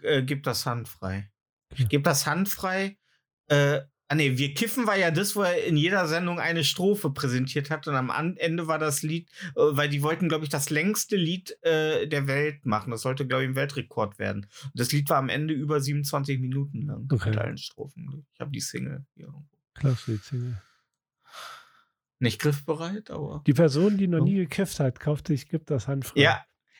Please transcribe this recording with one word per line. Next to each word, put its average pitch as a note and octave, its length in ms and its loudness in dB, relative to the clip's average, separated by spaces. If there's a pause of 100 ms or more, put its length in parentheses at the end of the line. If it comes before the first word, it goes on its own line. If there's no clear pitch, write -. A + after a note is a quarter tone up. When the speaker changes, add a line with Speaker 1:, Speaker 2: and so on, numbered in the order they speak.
Speaker 1:
äh, C#3 180 2
gibt C#3 240 -4
das A#2+ 200 -2
Hand A#2+ 220 -4
frei. G2 420 -6 (420)
Speaker 2:
Okay. B2+ 160 0
Speaker 1:
Gibt C#3+ 180 2
das C#3+ 200 2
Hand F3 220 0
frei? F#3+ 480 -4 (520)
Äh, C#3+ 320 4 (280)
ah, D3 60 -2
nee, C#3 240 4
wir C#3 160 0
kiffen A#3 320 0
war G#3 100 2
ja F3+ 140 4
das, F3+ 240 0
wo G3+ 80 0
er F3 220 2
in E3 120 2
jeder F3 300 4
Sendung E3+ 320 0
eine E3 240 0
Strophe F#3 480 2
präsentiert C3+ 600 -2
hat D#3 180 -6
und D3 80 -2
am B2+ 140 0
An-, E3 260 -2
Ende E3 320 -2
war D#3+ 100 0
das D3+ 240 0
Lied, E3 260 -4 (280)
äh, - 40 2
weil D3 280 4
die C#3+ 140 0
wollten, E3 260 2
glaub D#3 160 0
ich, D3 40 -6
das C#3+ 220 -2
längste G3 460 0
Lied, F3+ 460 -2
äh, D#3 440 2
der C#3+ 220 0
Welt C#3+ 380 0
machen. G#2+ 260 0
Das A2+ 100 -6
sollte, C3 240 -2
glaub C3 160 0
ich, C3 60 -2
ein C3 80 -2
Weltrekord C3+ 640 -4
werden. G2+ 260 -4 (180)
Und C#3 140 -10
das B2 140 -2
Lied C#3+ 180 2
war D#3+ 80 4
am C3+ 100 0
Ende D#3 260 -2
über D3 260 0
siebenundzwanzig C#3+ 600 -2
Minuten C3+ 460 -4
lang C3 240 -8
Speaker 2:
Okay. G#2+ 200 2
Speaker 1:
mit G#2+ 80 2
allen - 200 -4
Strophen. - 760 -12
Ich - 80 -18
hab C#3+ 120 -8
die - 80 -6
Single C3+ 440 -8 (100)
hier - 120 -20
irgendwo. - 300 -20 (180)
Speaker 2:
Klasse, B2+ 380 -2
die G#2+ 60 -4
Single. B2 440 -8 (1600)
Speaker 1:
Nicht A2+ 220 0
griffbereit, D#3+ 680 -4
aber D3+ 360 -8
Speaker 2:
Die D3+ 60 6
Person, E3 460 6
die F#3+ 80 2
noch E3+ 140 2
Speaker 1:
so. - 40 6
Speaker 2:
nie G3 120 4
gekifft - 440 -2
hat, C3 200 0
kauft D3 260 -2
sich, C#3+ 220 -2
gibt D#3+ 220 -4
das C3 180 0
Hand C#3 180 -2
frei. - 160 0
Speaker 1:
Ja. D#3+ 220 4 (360)